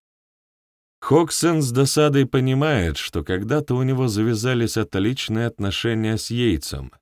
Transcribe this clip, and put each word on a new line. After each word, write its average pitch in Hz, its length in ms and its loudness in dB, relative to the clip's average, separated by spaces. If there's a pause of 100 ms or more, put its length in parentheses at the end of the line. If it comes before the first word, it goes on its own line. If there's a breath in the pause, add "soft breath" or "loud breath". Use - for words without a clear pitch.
(1000)
Хоксен 160 600 2
с 131 100 -2
досадой 139 540 2
понимает, 131 680 0
что - 260 -6
когда-то 113 540 -2
у 127 80 0
него 131 240 0
завязались 113 680 0
отличные 110 720 -2
отношения 110 680 -2
с - 140 -8
Йейтсом, 85 720 -2